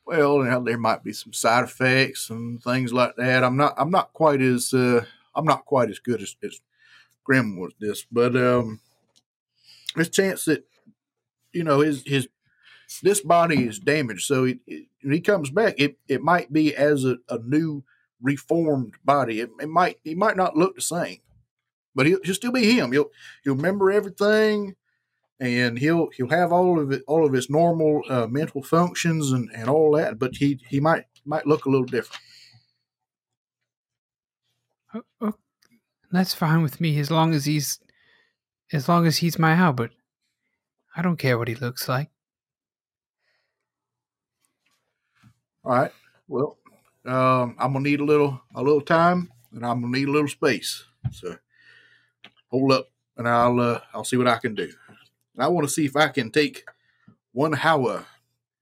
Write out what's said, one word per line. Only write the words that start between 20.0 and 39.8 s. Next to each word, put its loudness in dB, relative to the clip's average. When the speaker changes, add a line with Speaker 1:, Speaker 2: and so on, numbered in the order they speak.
Speaker 1:
he -8
might 0
not 0
look 0
the -10
same, -6
but 2
he'll, 2
he'll -4
still -6
be 4
him. -2
He'll, 2
he'll 0
remember 2
everything, 0
and 0
he'll, 0
he'll -6
have 2
all 4
of -2
it, -4
all 2
of 2
his 0
normal, 2
uh, 0
mental -6
functions 0
and, -2
and -4
all 4
that. -2
But -4
he, 0
he -2
might, 0
might -4
look 2
a 0
little 2
different. -6
Speaker 2:
Oh, -12
oh, -4
that's 0
fine 2
with -4
me, 0
as -4
long 2
as 0
he's, -2
as -4
long 4
as 2
he's -2
my 4
Albert. 2